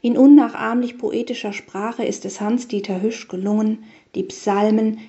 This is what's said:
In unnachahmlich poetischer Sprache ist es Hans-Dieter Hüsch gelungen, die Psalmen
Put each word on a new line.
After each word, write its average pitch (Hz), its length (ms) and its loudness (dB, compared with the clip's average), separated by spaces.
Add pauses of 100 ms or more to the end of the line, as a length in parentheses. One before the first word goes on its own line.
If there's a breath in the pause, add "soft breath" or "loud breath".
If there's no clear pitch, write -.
In 240 160 0
unnachahmlich 247 800 6
poetischer 233 540 -6
Sprache 202 540 -8
ist - 180 -6
es 196 160 -10
Hans-Dieter 208 600 -4
Hüsch 220 260 -4
gelungen, 214 560 -2 (320 loud breath)
die 196 80 -4
Psalmen 214 840 0